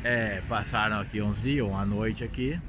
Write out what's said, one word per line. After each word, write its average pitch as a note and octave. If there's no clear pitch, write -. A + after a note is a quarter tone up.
é, A2+
passaram G#2+
aqui G#2
uns G#2
dias, C3
uma G2
noite G#2
aqui C3